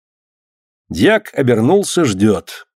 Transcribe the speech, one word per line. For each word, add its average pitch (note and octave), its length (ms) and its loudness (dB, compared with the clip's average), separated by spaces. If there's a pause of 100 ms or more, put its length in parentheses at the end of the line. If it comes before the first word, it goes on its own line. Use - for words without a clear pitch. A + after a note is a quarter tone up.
(880)
Дьяк G#3 460 0
обернулся, C#3+ 720 0
ждет. G2+ 600 -2 (140)